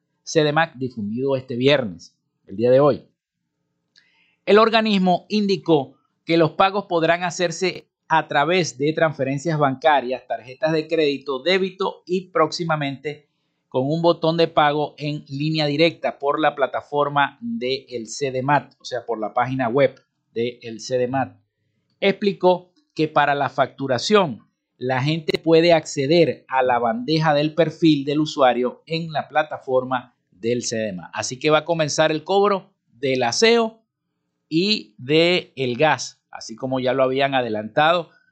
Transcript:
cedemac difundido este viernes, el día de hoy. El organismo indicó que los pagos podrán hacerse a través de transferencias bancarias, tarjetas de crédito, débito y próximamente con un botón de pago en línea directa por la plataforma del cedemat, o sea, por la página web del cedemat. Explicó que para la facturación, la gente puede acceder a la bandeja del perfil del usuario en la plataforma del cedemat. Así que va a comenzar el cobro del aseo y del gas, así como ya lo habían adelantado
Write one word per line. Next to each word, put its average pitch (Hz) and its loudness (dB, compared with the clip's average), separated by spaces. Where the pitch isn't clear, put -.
cedemac 156 0
difundido 123 -4
este 127 -6
viernes, 123 0
el 95 -16
día 117 2
de 131 8
hoy. 139 2
El 196 6
organismo 208 2
indicó 185 0
que 160 2
los 156 4
pagos 196 0
podrán 170 0
hacerse 175 -4
a - 0
través 151 0
de 147 0
transferencias 147 -2
bancarias, 135 0
tarjetas 120 -6
de 156 -2
crédito, 143 -2
débito 185 -2
y 185 -4
próximamente 151 -4
con 131 -2
un 165 -2
botón 165 2
de 165 2
pago 147 0
en 147 -8
línea 151 -2
directa 147 0
por 143 -2
la 147 2
plataforma 143 -2
del 123 -6
cedemat, 139 -2
o - -20
sea, 123 -8
por 110 -6
la 104 -8
página 127 -2
web 131 0
del 117 -8
cedemat. 127 -4
Explicó 185 0
que 156 -2
para 143 2
la 139 -2
facturación, 135 -2
la 127 -4
gente 156 -4
puede 165 4
acceder 147 0
a 131 0
la 123 2
bandeja 131 0
del 151 0
perfil 156 2
del 147 -2
usuario 123 0
en 165 -8
la 127 -6
plataforma 131 -4
del 117 -4
cedemat. 107 -8
Así 117 -8
que 151 -2
va 151 6
a 151 -2
comenzar 156 0
el 151 -4
cobro 196 0
del 131 -2
aseo 226 0
y 190 -2
del 143 -2
gas, 139 -2
así 90 -16
como 131 -6
ya 127 0
lo 131 0
habían 135 0
adelantado 127 0